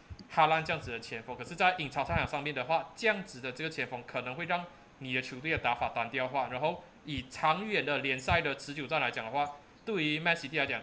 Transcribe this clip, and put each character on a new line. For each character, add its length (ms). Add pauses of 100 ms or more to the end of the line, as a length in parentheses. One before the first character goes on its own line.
(280)
哈 200
兰 140
这 100
样 100
子 80
的 100
前 220
锋， 140
可 80
是 100
在 240
英 120
超 140
赛 120
场 100
上 160
面 120
的 100
话， 320
这 100
样 180
子 160
的 120
这 120
个 60
前 160
锋 200
可 160
能 120
会 120
让 180 (340)
你 160
的 80
球 160
队 120
的 80
打 160
法 200
单 160
调 180
化， 200
然 120
后 220 (240)
以 240
长 360
远 180
的 140
联 200
赛 220
的 160
持 180
久 120
战 140
来 100
讲 140
的 60
话， 180 (360)
对 180
于 160
Man 160
City 240
来 60
讲， 180